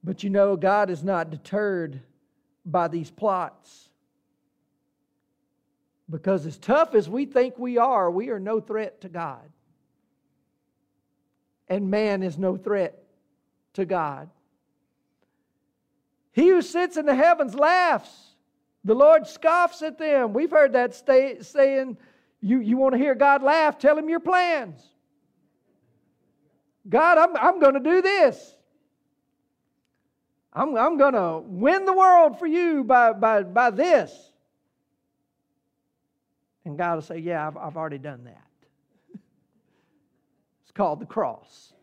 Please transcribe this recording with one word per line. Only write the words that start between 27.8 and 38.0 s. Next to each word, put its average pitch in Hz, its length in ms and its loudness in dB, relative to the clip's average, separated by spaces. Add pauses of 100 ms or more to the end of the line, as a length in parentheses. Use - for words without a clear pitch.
this. 381 540 0 (2000)
I'm, 277 220 -4
I'm 285 220 0
gonna 214 400 2
win 247 480 -2
the 381 80 0
world 359 440 6
for 349 80 -8
you 320 380 -2
by, 233 300 4
by, 214 280 0
by 214 280 0
this." 254 600 -2 (2250)
And 147 120 -14
God 170 200 -4
will 156 60 -10
say, 160 160 -14
"Yeah, 160 280 -6
I've, 151 100 -12
I've 165 200 -14
already 156 220 -10
done 131 260 -16